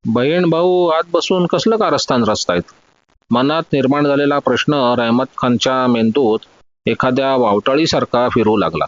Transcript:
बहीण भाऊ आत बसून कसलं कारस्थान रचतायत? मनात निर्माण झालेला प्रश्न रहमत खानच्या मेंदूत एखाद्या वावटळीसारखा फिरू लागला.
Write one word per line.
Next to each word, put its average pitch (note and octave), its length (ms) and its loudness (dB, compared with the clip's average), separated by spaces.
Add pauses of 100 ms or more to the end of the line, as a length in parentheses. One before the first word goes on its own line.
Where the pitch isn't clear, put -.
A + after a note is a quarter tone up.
बहीण D3 440 0
भाऊ F3 380 2
आत D#3+ 240 0
बसून F3 340 0
कसलं G3+ 300 0
कारस्थान C#3+ 480 0
रचतायत? G2 380 -2 (680)
मनात C#3+ 320 0 (100)
निर्माण C#3+ 340 0
झालेला C#3+ 320 0
प्रश्न B2+ 340 -2 (240)
रहमत A#2+ 280 0 (120)
खानच्या B2+ 500 0
मेंदूत A2+ 520 0 (460)
एखाद्या C3 500 0
वावटळीसारखा B2 960 0
फिरू A2 280 0
लागला. D#2+ 300 -2